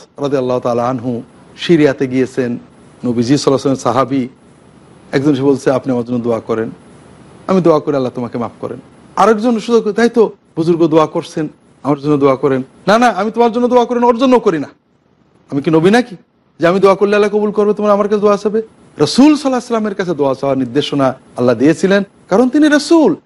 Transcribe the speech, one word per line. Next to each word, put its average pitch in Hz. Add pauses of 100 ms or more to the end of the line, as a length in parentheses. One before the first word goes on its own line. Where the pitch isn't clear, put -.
(200)
রাদিয়াল্লাহু 131
তাআলা 120
আনহু 123 (340)
সিরিয়াতে 143
গিয়েছেন, 123 (480)
নবীজি 123
সাল্লাল্লাহু 139
আলাইহি -
ওয়াসাল্লাম 127
সাহাবী, 127 (840)
একজন 143
এসে 127
বলছে, 139
"আপনি 127
আমার 120
জন্য 123
দোয়া 113
করেন, 113 (800)
আমি 190
দোয়া 156
করে 143
আল্লাহ 127
তোমাকে 120
মাফ 113
করেন।" 113 (360)
আরেকজন 220
সুযোগ, 214
"তাই 226
তো, 226 (240)
বুজুর্গ 165
দোয়া 156
করছেন, 156 (360)
আমার 143
জন্য 147
দোয়া 135
করেন।" 131 (240)
"না, 214
না, 247
আমি 208
তোমার 233
জন্য 240
দোয়া 240
করেন, 240
ওর 240
জন্য 254
করি 190
না। 135 (800)
আমি 139
কি 160
নবী 160
নাকি 240 (440)
যে 165
আমি 190
দোয়া 190
করলে 202
আল্লাহ 208
কবুল 208
করবে, 208
তোমার 208
আমার 202
কাছে 202
দোয়া 208
চাবে?" 220
রাসূল -
সাল্লাল্লাহু 294
আলাইহি 262
ওয়াসাল্লামের 214
কাছে 180
দোয়া 139
চাওয়ার 135
নির্দেশনা 135 (240)
আল্লাহ 123
দিয়েছিলেন, 165 (260)
কারণ 240
তিনি 302
রাসূল, 294 (100)